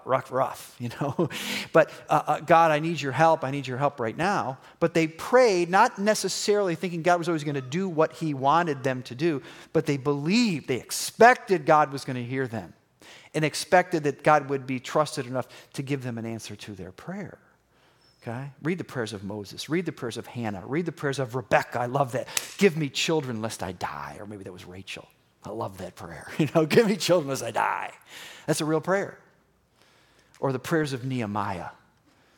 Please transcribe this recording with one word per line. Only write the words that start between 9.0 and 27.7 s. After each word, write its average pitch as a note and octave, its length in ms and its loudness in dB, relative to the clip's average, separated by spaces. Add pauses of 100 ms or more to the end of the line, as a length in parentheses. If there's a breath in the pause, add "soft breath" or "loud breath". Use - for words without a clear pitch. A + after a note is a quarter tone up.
to A#2+ 100 -12
do, D3 280 -2 (300 loud breath)
but D#3+ 140 2
they C#3+ 100 2
believed, D3 720 0
they B2 120 0
expected G#3+ 840 4
God D3+ 280 6
was C#3 120 -8
gonna B2+ 180 -6
hear C3 240 -4
them G#2 280 -10 (600 loud breath)
and D#3 100 2
expected D#3+ 600 2
that C#3 180 -2
God D3+ 280 6
would C#3 160 -2
be C3 120 -4
trusted D3 480 -2
enough B2+ 220 -4 (240 loud breath)
to D3 100 -8
give C3 220 -4
them A#2 140 -6
an A2+ 80 -8
answer A2+ 280 -10
to G#2 180 -14
their F#2 200 -12
prayer. F#3 460 -12 (840 soft breath)
Okay? B2 260 -10 (140)
Read F3 160 -2
the - 60 -8
prayers A2+ 280 -6
of G2 100 -10
Moses. G2+ 460 -10
Read F3 160 -2
the E3 80 -4
prayers A#2 240 -8
of A2+ 100 -10
Hannah. G#2+ 380 -6
Read D3 220 -4
the D#3+ 60 -6
prayers C#3 260 -4
of B2 160 -6
Rebecca. C3 460 0
I B2 60 0
love B2+ 260 0
that. B2 140 -4 (300 loud breath)
"Give F#3+ 180 6
me D3+ 140 -2
children B2+ 540 -2
lest A2 200 -6
I F#2 100 -6
die." D2 460 -10
Or G2+ 60 -14
maybe G2+ 200 -14
that F#2+ 80 -12
was F2+ 120 -18
Rachel. F#2 420 -14 (380)
I - 60 -12
love G#2+ 280 -8
that F#3 160 -12
prayer. D#3+ 400 -14
<laughs> - 40 -2
You D#3 160 2
know, D#3+ 100 6
"Give G#3 220 6
me G3 100 2
children D#3+ 320 2
lest B2+ 140 -4
I A#2 80 -6
die." G2+ 420 -2 (540 loud breath)